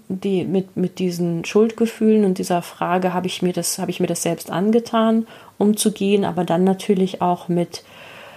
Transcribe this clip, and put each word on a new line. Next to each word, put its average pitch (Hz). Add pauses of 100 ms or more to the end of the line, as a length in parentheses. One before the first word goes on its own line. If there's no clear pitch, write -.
die 190
mit, 185
mit 180
diesen 170
Schuldgefühlen 220
und 185
dieser 180
Frage, 175
habe 180
ich -
mir 180
das, -
habe 180
ich -
mir 175
das 170
selbst -
angetan, 226 (300)
umzugehen, 202
aber 170
dann 170
natürlich 190
auch 180
mit, 175 (540)